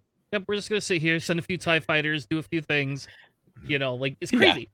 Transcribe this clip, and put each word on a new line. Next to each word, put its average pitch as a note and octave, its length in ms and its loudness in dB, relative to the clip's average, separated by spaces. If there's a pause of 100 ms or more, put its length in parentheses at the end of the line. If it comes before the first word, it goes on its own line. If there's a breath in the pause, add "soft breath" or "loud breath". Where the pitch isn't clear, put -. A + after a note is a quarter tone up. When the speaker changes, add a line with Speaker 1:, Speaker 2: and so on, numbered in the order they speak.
(320)
Speaker 1:
"Yep, G3+ 160 -2
we're G#3 80 -2
just G3+ 140 -6
gonna G#3 120 0
sit F3 200 0
here, E3 180 2
send E3+ 200 0
a - 40 0
few F#3 140 -4
tie E3 220 0
fighters, D3+ 480 0
do D#3+ 100 -2
a D3+ 60 -4
few E3 180 -4
things." C#3+ 460 -2 (580 loud breath)
You C#3+ 140 0
know, C3 160 0
like, C3+ 260 -2
it's F3 100 -6
Speaker 2:
Yeah. B3 80 4
Speaker 1:
crazy. F3+ 340 4